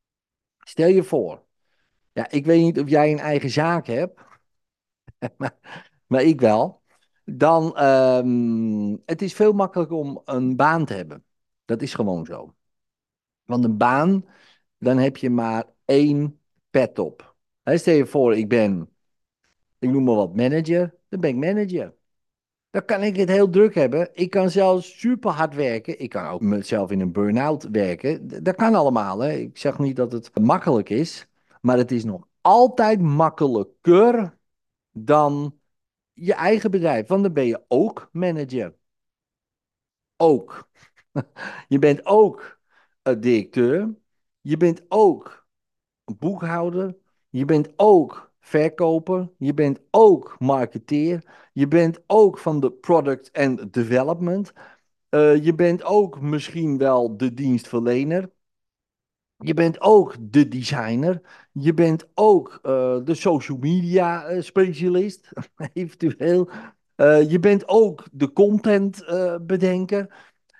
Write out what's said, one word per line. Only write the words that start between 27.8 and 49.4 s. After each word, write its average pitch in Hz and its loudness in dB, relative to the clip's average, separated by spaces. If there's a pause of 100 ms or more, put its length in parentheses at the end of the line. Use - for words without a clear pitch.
D-, - -14
dat 180 0
kan 220 2
allemaal, 113 0
hè. 143 -4
Ik 120 -10
zeg - -6
niet 139 -2
dat 123 -4
het 117 -8
makkelijk 131 0
is, 135 -4 (340)
maar 123 2
het 123 0
is 117 -4
nog 98 -10 (140)
altijd 220 4
makkelijker 160 2 (540)
dan 147 0 (540)
je 175 -4
eigen 202 0
bedrijf. 156 -2
Want 196 0
dan 180 -2
ben 139 0
je 117 -4
ook - -2
manager. 139 -6 (1400)
Ook. - 0 (420)
<laughs> - -12
Je 139 0
bent 147 2
ook, 202 2 (420)
eh, 131 -2
directeur. 123 0 (460)
Je 151 -4
bent 170 0
ook - 0 (720)
boekhouder. 175 -6 (340)
Je 131 -6
bent 151 0
ook 190 4 (120)
verkoper. 165 -2
Je 143 -4